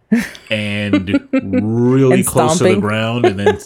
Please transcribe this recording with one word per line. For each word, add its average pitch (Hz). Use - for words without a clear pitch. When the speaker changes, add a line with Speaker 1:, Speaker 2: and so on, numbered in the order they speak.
Speaker 1:
and 104
Speaker 2:
<laughs> 95
Speaker 1:
really 120
Speaker 2:
And -
Speaker 1:
close 160
to 185
the 185
Speaker 2:
stomping. 202
Speaker 1:
ground, 220
and -
then, -